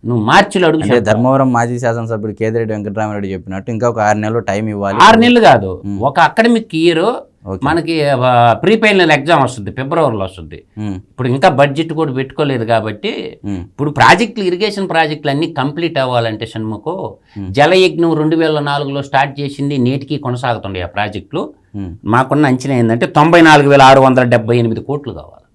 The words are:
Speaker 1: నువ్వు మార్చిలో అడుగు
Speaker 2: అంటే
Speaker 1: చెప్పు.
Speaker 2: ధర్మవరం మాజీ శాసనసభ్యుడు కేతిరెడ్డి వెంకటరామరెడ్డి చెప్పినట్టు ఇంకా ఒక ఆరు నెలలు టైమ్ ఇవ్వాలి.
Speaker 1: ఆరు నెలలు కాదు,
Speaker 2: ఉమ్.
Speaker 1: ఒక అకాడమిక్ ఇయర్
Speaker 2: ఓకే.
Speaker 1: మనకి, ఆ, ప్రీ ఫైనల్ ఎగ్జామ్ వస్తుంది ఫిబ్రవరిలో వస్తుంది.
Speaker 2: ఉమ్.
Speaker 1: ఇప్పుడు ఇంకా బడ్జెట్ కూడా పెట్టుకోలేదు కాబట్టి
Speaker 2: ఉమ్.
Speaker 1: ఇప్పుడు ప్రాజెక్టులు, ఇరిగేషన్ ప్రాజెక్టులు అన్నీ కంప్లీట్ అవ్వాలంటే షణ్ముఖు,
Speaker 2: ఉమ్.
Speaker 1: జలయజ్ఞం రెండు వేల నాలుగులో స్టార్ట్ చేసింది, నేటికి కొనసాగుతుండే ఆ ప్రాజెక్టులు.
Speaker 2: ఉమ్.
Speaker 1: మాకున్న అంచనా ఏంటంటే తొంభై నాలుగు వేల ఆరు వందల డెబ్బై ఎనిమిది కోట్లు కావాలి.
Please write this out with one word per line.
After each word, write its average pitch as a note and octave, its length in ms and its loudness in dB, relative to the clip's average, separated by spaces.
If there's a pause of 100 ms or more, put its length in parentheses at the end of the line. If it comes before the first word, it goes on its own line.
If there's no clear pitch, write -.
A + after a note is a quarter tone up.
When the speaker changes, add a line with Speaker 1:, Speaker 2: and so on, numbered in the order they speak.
Speaker 1:
నువ్వు A#2 180 -2
మార్చిలో F3+ 440 2
అడుగు D#3 140 0
Speaker 2:
అంటే A2 120 0
Speaker 1:
చెప్పు. A2+ 120 2
Speaker 2:
ధర్మవరం B2+ 460 2
మాజీ A#2+ 260 -2
శాసనసభ్యుడు A2+ 540 -4
కేతిరెడ్డి A2 420 -4
వెంకటరామరెడ్డి G#2 580 -6
చెప్పినట్టు F#2+ 380 -10
ఇంకా A#2 180 -2
ఒక A2+ 120 -2
ఆరు G#2 180 2
నెలలు A2 200 -2
టైమ్ G#2+ 300 -4
ఇవ్వాలి. G2+ 340 -4
Speaker 1:
ఆరు A3 160 8
నెలలు A#3+ 220 6
కాదు, G#2+ 440 2
Speaker 2:
ఉమ్. G2+ 160 -6
Speaker 1:
ఒక C#3 200 0
అకాడమిక్ A3+ 540 0
ఇయర్ E3 300 2 (420)
Speaker 2:
ఓకే. F#2+ 160 -8
Speaker 1:
మనకి, D#3+ 420 -2
ఆ, B2 480 2
ప్రీ F#3 240 2
ఫైనల్ G3+ 340 2
ఎగ్జామ్ D3 320 2
వస్తుంది A2 280 -4
ఫిబ్రవరిలో C3 540 -2
వస్తుంది. E2 400 -14 (140)
Speaker 2:
ఉమ్. G#2 160 -8
Speaker 1:
ఇప్పుడు B2 340 -8
ఇంకా C3+ 200 2
బడ్జెట్ C#3+ 440 0
కూడా D3+ 200 -4
పెట్టుకోలేదు C3 520 -4
కాబట్టి G#2+ 800 -4
Speaker 2:
ఉమ్. G2+ 120 -8
Speaker 1:
ఇప్పుడు A2 340 -8
ప్రాజెక్టులు, F3+ 540 0
ఇరిగేషన్ F#3+ 440 -4
ప్రాజెక్టులు D3+ 420 -2
అన్నీ D3 160 -2
కంప్లీట్ D#3 520 -4
అవ్వాలంటే A#2 480 -2
షణ్ముఖు, A2 440 -8 (480)
Speaker 2:
ఉమ్. G2 120 -10
Speaker 1:
జలయజ్ఞం E3 640 2
రెండు D#3 220 0
వేల D#3 220 0
నాలుగులో C#3+ 440 -4
స్టార్ట్ C#3 380 -2
చేసింది, C#3+ 380 -4
నేటికి C3 380 -2
కొనసాగుతుండే A#2+ 640 -6
ఆ F2 60 -6
ప్రాజెక్టులు. G#2+ 680 -8 (220)
Speaker 2:
ఉమ్. F#2 280 -10
Speaker 1:
మాకున్న C3+ 420 0
అంచనా B2+ 280 -2
ఏంటంటే A#2 320 0
తొంభై E3 340 4
నాలుగు D3+ 280 6
వేల C#3 140 8
ఆరు C3+ 180 8
వందల C3 220 4
డెబ్బై A#2+ 360 2
ఎనిమిది A2+ 220 -2
కోట్లు C#3+ 320 -8
కావాలి. - 320 -20 (100)